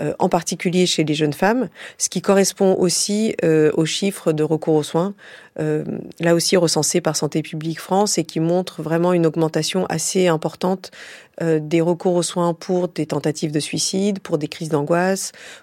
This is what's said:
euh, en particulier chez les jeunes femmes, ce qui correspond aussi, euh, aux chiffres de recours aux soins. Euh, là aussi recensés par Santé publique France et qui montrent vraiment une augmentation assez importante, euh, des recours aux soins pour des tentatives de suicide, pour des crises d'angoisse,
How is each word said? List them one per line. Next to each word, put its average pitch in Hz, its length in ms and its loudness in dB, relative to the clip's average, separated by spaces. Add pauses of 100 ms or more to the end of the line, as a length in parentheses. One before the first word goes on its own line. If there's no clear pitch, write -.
euh, 147 180 -2
en 190 100 2
particulier 180 560 0
chez 170 180 0
les 156 120 0
jeunes 147 180 0
femmes, 214 360 0 (280)
ce - 120 -4
qui 180 120 -6
correspond 196 540 4
aussi, 208 680 0
euh, 156 300 4
aux 160 120 2
chiffres 175 480 -2
de 151 100 0
recours 156 320 0
aux 151 80 2
soins. 180 320 -2 (440)
Euh, 156 240 -2 (360)
là 170 160 4
aussi 170 200 2
recensés 165 460 2
par 156 140 0
Santé 156 260 -2
publique 156 380 -6
France 190 400 0
et 160 40 2
qui - 160 -6
montrent 175 440 0
vraiment 165 300 2
une 170 120 4
augmentation 160 600 0
assez 180 400 0
importante, 175 640 -2 (500)
euh, 165 180 2
des 151 220 0
recours 175 320 0
aux 175 80 2
soins 170 320 0
pour 180 360 -2
des 156 180 -4
tentatives 151 440 -2
de 151 80 0
suicide, 190 600 -2
pour 170 180 -4
des 147 100 -2
crises 160 220 -8
d'angoisse, 170 600 0 (320)